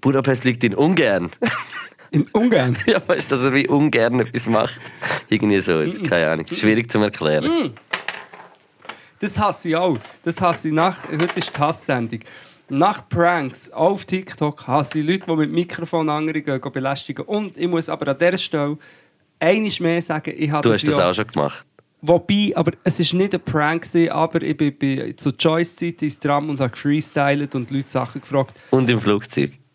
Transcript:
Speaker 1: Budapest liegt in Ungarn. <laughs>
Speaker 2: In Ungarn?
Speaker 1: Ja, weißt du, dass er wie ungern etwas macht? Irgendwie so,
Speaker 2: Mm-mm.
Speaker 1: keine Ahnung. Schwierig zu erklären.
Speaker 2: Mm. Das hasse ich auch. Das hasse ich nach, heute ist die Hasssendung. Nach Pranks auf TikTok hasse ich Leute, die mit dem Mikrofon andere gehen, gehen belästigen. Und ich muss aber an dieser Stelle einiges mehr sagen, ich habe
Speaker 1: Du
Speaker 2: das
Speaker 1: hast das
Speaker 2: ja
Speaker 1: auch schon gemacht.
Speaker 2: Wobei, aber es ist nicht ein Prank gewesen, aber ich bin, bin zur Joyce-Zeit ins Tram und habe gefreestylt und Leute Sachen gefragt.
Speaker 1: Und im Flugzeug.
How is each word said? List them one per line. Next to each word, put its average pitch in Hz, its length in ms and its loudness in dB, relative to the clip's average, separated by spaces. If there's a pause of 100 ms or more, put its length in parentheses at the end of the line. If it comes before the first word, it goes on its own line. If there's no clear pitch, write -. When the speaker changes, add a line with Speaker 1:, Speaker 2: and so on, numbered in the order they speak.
Speaker 1:
Budapest 135 440 2
liegt 123 200 0
in 101 100 2
Ungarn. 120 560 2 (100)
<laughs> - 680 -6
Speaker 2:
In 151 220 2
Ungarn? 190 440 4 (100)
Speaker 1:
Ja, 202 200 4
weißt - 240 -2
du, 139 60 2
dass 123 80 0
er 135 100 2
wie 135 140 2
ungern 131 520 4
etwas 120 260 -2
macht? 113 360 0 (480)
Irgendwie 104 300 4
so, 90 120 0
Speaker 2:
Mm-mm. 82 340 0
Speaker 1:
keine 82 220 2
Ahnung. 80 180 -2
Schwierig 110 440 0
zu 113 80 0
erklären. 101 480 0
Speaker 2:
Mm. 302 240 0 (1500)
Das - 180 -4
hasse 202 320 0
ich 156 60 2
auch. 170 200 2 (280)
Das 170 160 -4
hasse 170 280 0
ich 151 60 0
nach, 170 340 2
heute 160 300 -2
ist - 180 -6
die - 40 -8
Hasssendung. 127 580 -2 (500)
Nach 165 400 0
Pranks 170 600 0
auf 175 340 0
TikTok - 640 -4
hasse 143 320 0
ich 151 80 -2
Leute, 185 200 0
die 165 100 0
mit 151 120 2
dem - 60 -6
Mikrofon 170 560 -2
andere 156 320 -2
gehen, 135 180 -4
gehen 139 120 -10
belästigen. 135 520 -6
Und 208 320 -6
ich 175 120 -2
muss 165 200 -2
aber 156 200 -4
an - 100 -2
dieser 180 200 2
Stelle 147 380 -2 (640)
einiges 196 420 2
mehr 170 220 0
sagen, 156 340 -6
ich 151 140 -2
habe 151 120 -2
Speaker 1:
Du 117 80 4
Speaker 2:
das 107 120 4
Speaker 1:
hast 151 60 0
das - 100 2
Speaker 2:
ja 90 120 4
Speaker 1:
auch 92 40 0
schon 104 140 -2
gemacht. - 360 -4 (380)
Speaker 2:
Wobei, 185 540 2
aber 170 160 2 (120)
es 175 160 0
ist 165 140 2
nicht 196 180 2
ein 175 80 -2
Prank 156 440 0
gewesen, 170 260 2
aber 160 320 0
ich 156 140 -2
bin, 143 200 0
bin 139 400 -2
zur 143 160 -2
Joyce-Zeit 170 680 -2
ins 147 160 -4
Tram 147 320 0
und 139 100 -4
habe 123 120 0
gefreestylt 143 840 0
und 123 160 -4
Leute 147 180 -4
Sachen 127 320 -6
gefragt. - 400 -2 (100)
Speaker 1:
Und 131 200 4
im 113 100 4
Flugzeug. 104 520 0 (220)